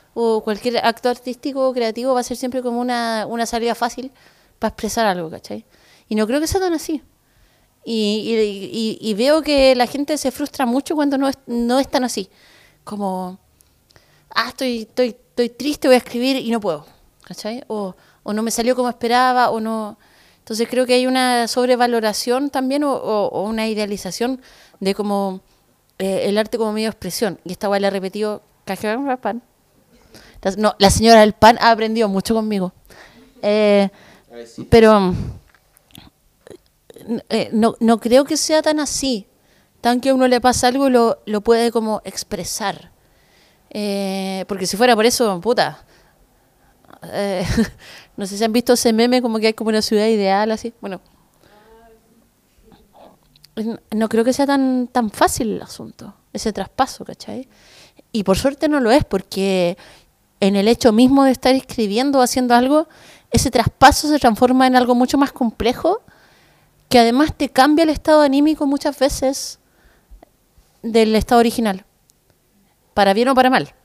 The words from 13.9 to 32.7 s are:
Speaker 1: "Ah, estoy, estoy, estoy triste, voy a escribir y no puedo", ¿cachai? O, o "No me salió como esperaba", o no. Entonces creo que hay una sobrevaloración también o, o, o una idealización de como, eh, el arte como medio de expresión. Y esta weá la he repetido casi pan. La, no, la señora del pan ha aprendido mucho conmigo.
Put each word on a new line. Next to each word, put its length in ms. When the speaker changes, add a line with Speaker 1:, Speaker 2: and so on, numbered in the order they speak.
Speaker 1:
"Ah, 140
estoy, 340
estoy, 280
estoy 400
triste, 360
voy 100
a 20
escribir 380
y 140
no 100
puedo", 260
¿cachai? 420
O, 280
o 100
"No 100
me 80
salió 240
como 140
esperaba", 640
o 100
no. 380
Entonces 320
creo 160
que 80
hay 120
una 400
sobrevaloración 1040
también 340
o, 120
o, 340
o 140
una 260
idealización 720
de 140
como, 480
eh, 260
el 140
arte 180
como 160
medio 140
de 60
expresión. 520
Y 80
esta 160
weá 120
la 80
he 20
repetido 500
casi 220
pan. 220
La, 120
no, 260
la 100
señora 320
del 140
pan 260
ha 100
aprendido 380
mucho 260
conmigo. 380